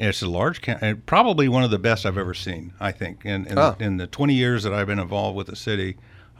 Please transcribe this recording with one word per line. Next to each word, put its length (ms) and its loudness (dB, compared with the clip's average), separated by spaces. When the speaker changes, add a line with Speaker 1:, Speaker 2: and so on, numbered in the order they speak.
Speaker 1:
It's 220 0
a 60 -2
large, 340 0
can-, 180 -4
and 260 -2
probably 420 4
one 140 4
of 80 2
the 80 2
best 260 2
I've 140 0
ever 160 -2
seen, 460 -8
I 120 -2
think. 320 -10
In, 220 -4
in, 120 -4
Speaker 2:
Ah. 200 4
Speaker 1:
in 200 -2
the 100 -4
twenty 260 0
years 300 2
that 80 -2
I've 160 0
been 100 0
involved 380 -2
with 100 -6
the 80 -12
city, 420 -4